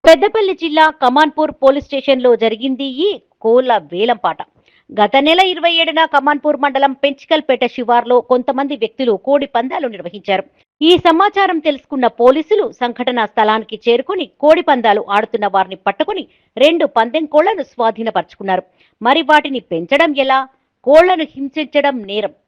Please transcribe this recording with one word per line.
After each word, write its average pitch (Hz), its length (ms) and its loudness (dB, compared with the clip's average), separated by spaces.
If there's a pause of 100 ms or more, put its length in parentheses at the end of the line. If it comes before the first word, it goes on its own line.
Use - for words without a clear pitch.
పెద్దపల్లి 381 540 2
జిల్లా 311 220 0 (200)
కమాన్పూర్ 294 500 0 (100)
పోలీస్ 269 240 2
స్టేషన్లో 262 440 0 (120)
జరిగింది 240 440 -4 (200)
ఈ - 20 0 (360)
కోళ్ల 247 260 2 (220)
వేలంపాట. 202 480 -4 (580)
గత 208 120 2 (160)
నెల 339 140 2 (120)
ఇరవై 339 200 -2 (100)
ఏడున 320 180 -2 (120)
కమాన్పూర్ 294 520 0
మండలం 277 280 0 (100)
పెంచికల్పేట 277 640 -2 (100)
శివార్లో 240 420 0 (140)
కొంతమంది 262 520 -2
వ్యక్తులు 226 320 -2 (120)
కోడి 277 300 0
పందాలు 262 380 -4
నిర్వహించారు. 190 500 -6 (460)
ఈ - 20 6 (140)
సమాచారం 370 600 2
తెలుసుకున్న 269 400 -4 (140)
పోలీసులు 302 460 2 (160)
సంఘటనా 240 500 -4
స్థలానికి 214 540 -2
చేరుకొని 262 400 -2 (180)
కోడి 339 260 4
పందాలు 220 340 2 (120)
ఆడుతున్న 214 400 -2
వారిని 185 320 -2
పట్టుకొని 320 360 -6 (400)
రెండు 320 220 2 (120)
పందెం 240 360 -2
కోళ్లను 339 380 0
స్వాధీనపరుచుకున్నారు. 202 920 -4 (440)
మరి 294 240 2
వాటిని 294 300 0 (120)
పెంచడం 277 400 0 (120)
ఎలా? 269 140 0 (460)
కోళ్లను 320 480 4
హింసించడం 277 640 -2 (120)
నేరం 208 240 -6 (140)